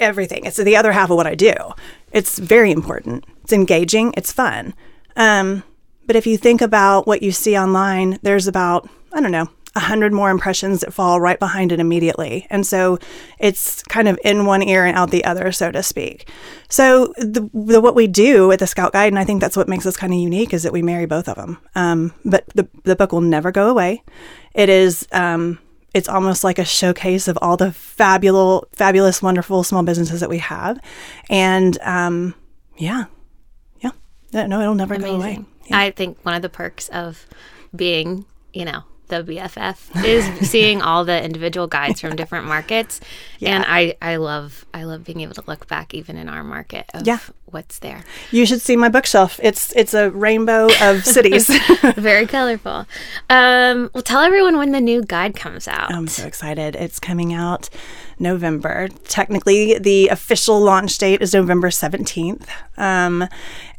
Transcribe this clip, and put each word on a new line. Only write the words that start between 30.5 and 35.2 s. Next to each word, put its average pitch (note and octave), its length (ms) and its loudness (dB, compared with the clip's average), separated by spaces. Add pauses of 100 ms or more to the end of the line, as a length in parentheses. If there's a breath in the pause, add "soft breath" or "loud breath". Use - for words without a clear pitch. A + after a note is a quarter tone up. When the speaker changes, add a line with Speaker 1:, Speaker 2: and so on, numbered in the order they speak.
Speaker 1:
And, F#3 540 2
um, F3 540 -4 (400)
yeah, G#3+ 300 -6 (720)
yeah. B3 100 -8 (420)
No, G#3+ 140 -4
no, G3+ 140 -2
it'll G#3 160 0
never G3 220 -4
go G3 80 -8 (100)
away. - 0 - (160)